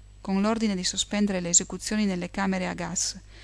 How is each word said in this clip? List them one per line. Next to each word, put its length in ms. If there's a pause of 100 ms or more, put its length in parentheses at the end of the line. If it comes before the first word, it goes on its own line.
(220)
con 200
l'ordine 340
di 80
sospendere 560
le 100
esecuzioni 560
nelle 240
camere 380
a 60
gas 440 (260)